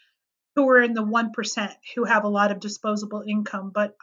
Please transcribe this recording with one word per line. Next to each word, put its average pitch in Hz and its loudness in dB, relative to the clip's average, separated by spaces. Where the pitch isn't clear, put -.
who 277 4
are 247 8
in 233 0
the 226 -2
one 220 0
percent 208 -6
who 240 -2
have 214 2
a 208 -2
lot 208 2
of 190 -6
disposable 208 -6
income, 208 -4
but 208 -2